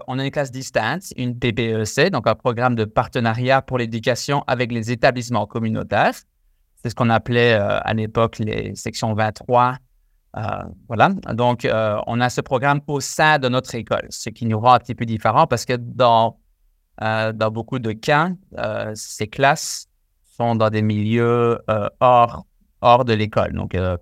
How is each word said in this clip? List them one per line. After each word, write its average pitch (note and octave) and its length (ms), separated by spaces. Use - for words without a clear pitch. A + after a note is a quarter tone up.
on C3 100
a C3+ 80
une C3+ 60
classe C#3 180
distante, C3 640
une B2 220
P A#2+ 160
P A2+ 200
E A2 120
C, C#3+ 240
donc C#3 160
un A2 100
programme B2 380
de A2 120
partenariat B2 760
pour B2+ 160
l'éducation A#2 680
avec B2 240
les A#2 200
établissements A#2+ 540
communautaires. A2+ 720
C'est B2 80
ce A2 60
qu'on A#2 160
appelait, A#2+ 420
euh, G#2 280
à G#2 120
l'époque A2 460
les G#2+ 360
sections A2+ 380
vingt-trois. A#2+ 640
Euh, - 40
voilà. A#2 220
Donc, A#2+ 320
euh, A2 420
on A#2 120
a B2 100
ce C#3+ 120
programme C#3 460
au C#3+ 120
sein D#3 380
de C3 100
notre B2+ 280
école, A2+ 340
ce - 200
qui A2+ 160
nous A2 140
rend B2 140
un A#2+ 60
petit A#2+ 160
peu A#2+ 100
différents A2+ 420
parce A#2 180
que B2+ 80
dans, A#2+ 640
euh, A2 320
dans A2 180
beaucoup A2+ 280
de A2+ 120
cas, D3 400
euh, G#2+ 380
ces - 320
classes - 600
sont A#2 200
dans A2 140
des G#2+ 120
milieux, A#2 800
euh, G#2 200
hors, A#2+ 460
hors B2 240
de A#2 80
l'école, G#2 400
donc, F#2+ 220
euh, F#2 260